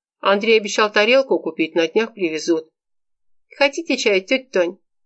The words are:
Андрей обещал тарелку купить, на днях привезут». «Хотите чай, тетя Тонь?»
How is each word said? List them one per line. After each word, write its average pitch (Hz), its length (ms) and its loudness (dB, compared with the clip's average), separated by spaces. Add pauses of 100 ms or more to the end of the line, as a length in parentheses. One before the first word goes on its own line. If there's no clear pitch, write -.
(200)
Андрей 208 360 2
обещал 208 340 0
тарелку 214 500 2
купить, 160 340 -6
на 165 140 2
днях 226 260 -2
привезут». 160 560 -4 (840)
«Хотите 285 400 -2
чай, 202 240 0
тетя 262 320 -6
Тонь?» 180 260 -2 (280)